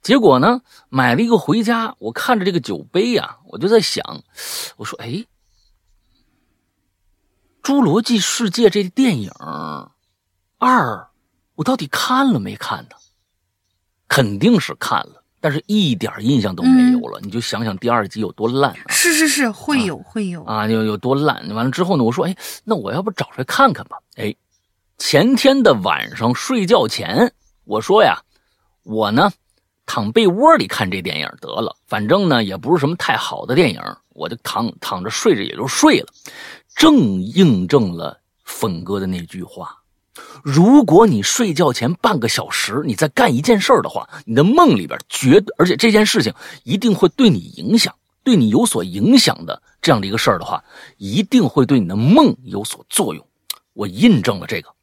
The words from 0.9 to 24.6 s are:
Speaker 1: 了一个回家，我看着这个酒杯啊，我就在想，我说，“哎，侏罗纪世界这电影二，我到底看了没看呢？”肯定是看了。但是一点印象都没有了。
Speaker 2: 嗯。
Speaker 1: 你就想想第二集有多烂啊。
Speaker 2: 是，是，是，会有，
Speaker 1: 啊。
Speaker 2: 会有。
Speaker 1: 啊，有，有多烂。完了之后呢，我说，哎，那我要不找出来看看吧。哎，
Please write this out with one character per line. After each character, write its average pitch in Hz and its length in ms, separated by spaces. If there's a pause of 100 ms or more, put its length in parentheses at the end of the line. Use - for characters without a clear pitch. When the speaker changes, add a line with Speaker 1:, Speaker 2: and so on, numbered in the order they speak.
Speaker 1:
了 147 80
一 233 60
个 226 100
回 202 240
家， 226 380
我 110 120
看 226 280
着 180 40
这 190 80
个 175 80
酒 98 200 (120)
杯 226 260
啊， - 280
我 - 140
就 165 80
在 220 120
想， - 440 (540)
我 107 60
说 - 160
，“哎， 165 240 (2500)
侏 277 220
罗 185 180
纪 226 160
世 202 320
界 214 220
这 208 120
电 185 380
影 95 80 (1300)
二， 180 500 (460)
我 156 100
到 254 140
底 156 80
看 254 480
了 123 60
没 98 160
看 - 300
呢？” - 100 (1120)
肯 101 300
定 202 200
是 - 140
看 - 280
了。 - 180 (220)
但 156 100
是 147 160
一 196 260
点 104 260
印 143 200
象 185 160
都 - 80
没 254 300
有 247 60 (100)
了。 - 100
Speaker 2:
嗯。 - 40
Speaker 1:
你 - 60
就 117 120
想 113 240
想 98 140
第 117 100
二 113 180
集 107 140
有 95 100
多 110 160
烂 135 240
啊。 - 160
Speaker 2:
是， - 260
是， 311 140
是， 262 240
会 269 320
有， 175 140
Speaker 1:
啊。 - 80
Speaker 2:
会 208 220
有。 175 160
Speaker 1:
啊， 107 240
有， 110 180
有 107 100
多 123 180
烂。 139 400
完 113 120
了 135 60
之 180 120
后 175 140
呢， 127 80
我 117 60
说， 123 140
哎， 185 120 (260)
那 214 120
我 104 180
要 165 80
不 208 100
找 - 200
出 - 80
来 127 40
看 254 300
看 110 140
吧。 - 100 (180)
哎， 107 180 (640)